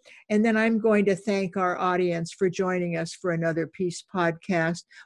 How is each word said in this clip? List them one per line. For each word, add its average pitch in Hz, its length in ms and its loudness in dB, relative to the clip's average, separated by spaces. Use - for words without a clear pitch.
and 214 160 2
then 226 100 2
I'm 226 240 2
going 208 280 4
to 196 100 2
thank 196 400 -2
our 180 220 0
audience 180 520 0
for 190 200 0
joining 180 480 -2
us 165 160 -6
for 180 160 -6
another 165 360 -2
Peace 175 380 -6
Podcast. 170 680 -2